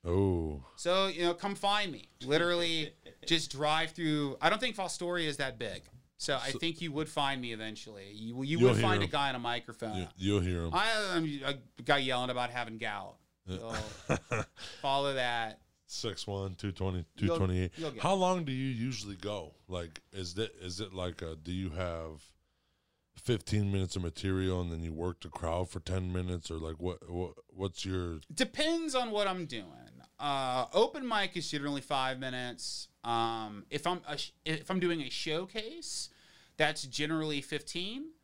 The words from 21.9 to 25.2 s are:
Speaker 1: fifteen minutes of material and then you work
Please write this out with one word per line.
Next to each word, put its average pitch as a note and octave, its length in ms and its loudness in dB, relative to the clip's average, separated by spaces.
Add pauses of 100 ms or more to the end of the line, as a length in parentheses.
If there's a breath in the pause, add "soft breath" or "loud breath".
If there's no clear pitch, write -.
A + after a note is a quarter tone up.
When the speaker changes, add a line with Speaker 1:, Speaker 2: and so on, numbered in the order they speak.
Speaker 1:
fifteen G#2 560 2
minutes F#2+ 260 0
of F2+ 60 0
material F#2 580 2
and E2+ 120 -2
then E2 100 -4
you E2 100 -4
work E2+ 280 -4